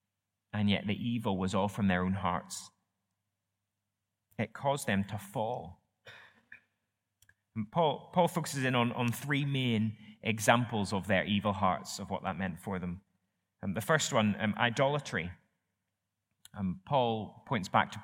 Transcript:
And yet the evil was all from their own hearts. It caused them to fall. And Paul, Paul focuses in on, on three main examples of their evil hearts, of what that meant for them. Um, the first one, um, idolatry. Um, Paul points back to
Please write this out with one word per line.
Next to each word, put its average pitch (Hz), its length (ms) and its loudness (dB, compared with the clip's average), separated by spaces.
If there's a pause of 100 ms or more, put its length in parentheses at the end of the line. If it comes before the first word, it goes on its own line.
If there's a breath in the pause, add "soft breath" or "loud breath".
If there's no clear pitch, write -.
(520)
And 104 180 2
yet 95 160 2
the 104 100 -2
evil 110 420 -2
was 92 180 0
all 98 140 2
from 101 180 0
their 90 160 2
own 92 100 0
hearts. 90 580 -6 (1700)
It - 160 -4
caused 143 340 -4
them 98 180 2
to 107 120 -8
fall. 110 640 -8 (1800 loud breath)
And 107 160 -6
Paul, 156 420 0
Paul 170 140 4
focuses 147 360 -4
in 131 100 2
on, 120 200 4
on 120 180 0
three 143 340 -2
main 120 500 2 (280 loud breath)
examples 110 680 4
of 92 120 0
their 95 200 4
evil 101 280 2
hearts, 95 460 0
of 98 100 -8
what 98 140 -6
that 87 140 -4
meant 90 220 -4
for 95 200 -6
them. 90 220 -8 (600)
Um, 98 120 -4
the 110 80 -4
first - 320 2
one, 107 260 4
um, 104 180 0
idolatry. 120 720 0 (1300)
Um, 92 280 -4
Paul 117 600 0
points 95 220 -4
back - 240 2
to - 120 -10